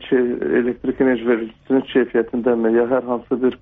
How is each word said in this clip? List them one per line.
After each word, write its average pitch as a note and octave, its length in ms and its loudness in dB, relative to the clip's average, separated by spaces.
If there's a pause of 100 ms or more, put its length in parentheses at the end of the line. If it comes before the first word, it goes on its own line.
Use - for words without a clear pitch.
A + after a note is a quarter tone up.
ki, B2+ 180 2 (380)
elektrik B2 480 -4
enerji A#2 240 0
vericisinin A#2+ 600 -2
keyfiyyətində A#2+ 680 0
mi, A2+ 160 2
ya A#2+ 160 4
hər B2+ 160 0
hansı B2 320 -4
bir B2 220 0